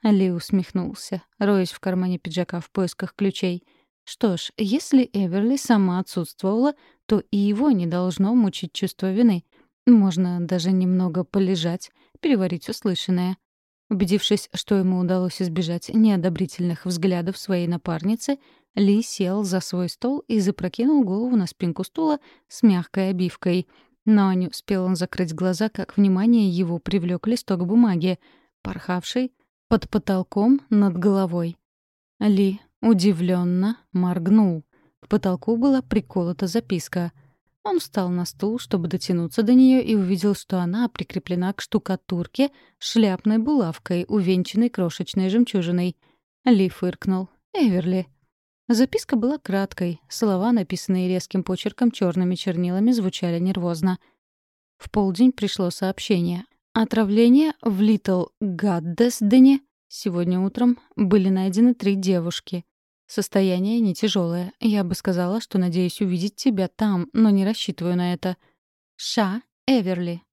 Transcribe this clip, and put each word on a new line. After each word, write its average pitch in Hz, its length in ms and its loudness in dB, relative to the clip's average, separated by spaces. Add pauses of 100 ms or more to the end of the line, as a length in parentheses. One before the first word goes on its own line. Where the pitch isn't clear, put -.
Ли 196 300 4
усмехнулся, 180 880 -4 (160)
роясь 196 340 2
в - 80 -18
кармане 185 380 -2
пиджака 170 420 -6
в - 120 -14
поисках - 420 -6
ключей. 185 500 -4 (400)
Что - 340 -2
ж, - 200 -10
если 247 560 2
Эверли 202 440 0
сама 190 420 2
отсутствовала, 202 720 -2 (320)
то 208 240 0
и 202 80 -2
его 208 320 2
не 185 160 2
должно 180 480 0
мучить 208 400 0
чувство 190 380 -4
вины. 202 320 2 (420)
Можно 185 560 4
даже 175 300 -2
немного 185 520 0
полежать, 180 680 -2 (280)
переварить 190 480 0
услышанное. 185 680 -2 (540)
Убедившись, 196 640 0
что - 200 -4
ему 185 220 0
удалось 180 420 -2
избежать 175 500 -4
неодобрительных 180 1000 0
взглядов 180 500 -2
своей 175 300 -4
напарницы, 180 720 -4 (340)
Ли 202 300 2
сел 196 400 -4
за 185 180 -2
свой 180 260 -4
стол 262 400 -4
и 220 120 0
запрокинул 226 640 0
голову 220 320 -2
на 185 120 2
спинку 175 360 -6
стула 311 360 -2 (280)
с - 160 -4
мягкой 190 480 2
обивкой. 180 560 -2 (380)
Но 202 280 4
не 180 140 0
успел 185 360 -4
он 185 120 0
закрыть 170 380 -4
глаза, 185 360 -2
как - 280 -8
внимание 202 520 4
его 175 300 -2
привлёк 175 480 -4
листок 202 380 -2
бумаги, 185 540 2 (420)
порхавший 185 720 -6 (360)
под - 200 0
потолком 208 800 0
над 202 280 2
головой. 175 600 0 (600)
Ли 202 400 2 (220)
удивлённо 180 960 2 (160)
моргнул. 180 720 2 (360)
К - 80 -20
потолку 190 500 0
была 262 240 2
приколота 185 640 -2
записка. 175 680 -4 (500)
Он 359 160 -2
встал 185 300 -4
на 175 160 -2
стул, 214 340 -6
чтобы 175 280 -4
дотянуться 170 540 -4
до 233 140 4
неё, 262 260 6
и 220 140 0
увидел, 196 400 0
что - 240 -6
она 190 280 -2
прикреплена 180 680 -6
к - 80 -12
штукатурке 190 880 -2 (260)
шляпной 214 600 2
булавкой, 190 680 -2
увенчанной 190 600 0
крошечной 185 600 -2
жемчужиной. 180 680 0 (460)
Ли 190 260 4
фыркнул. 185 600 -4 (240)
«Эверли». 185 540 0 (600)
Записка 240 480 0
была 247 220 -2
краткой, 190 720 -4
слова, 208 420 0
написанные 185 560 -2
резким 185 360 -2
почерком 208 480 -2
чёрными 180 420 0
чернилами, 180 580 -2
звучали 185 480 -2
нервозно. 180 600 -2 (800)
В - 120 -18
полдень 202 420 2
пришло 196 380 -4
сообщение. 180 760 -2 (280)
«Отравление 226 880 4
в 202 180 -2
Литл 202 460 2 (160)
Гаддесдене. 208 1200 4 (260)
Сегодня 180 520 -2
утром 240 400 0 (160)
были 190 340 2
найдены 190 460 2
три 196 200 0
девушки. 180 680 -4 (400)
Состояние 190 760 0
не 196 120 0
тяжёлое. 180 680 -2
Я 208 240 0
бы 175 120 -4
сказала, 185 460 -2
что - 180 -4
надеюсь 180 420 0
увидеть 185 340 -2
тебя 190 320 0
там, 196 460 -2
но 220 160 4
не 196 160 4
рассчитываю 180 500 -4
на 180 180 -2
это. 180 220 -6 (600)
Ша 208 480 -2 (240)
Эверли». 180 640 -2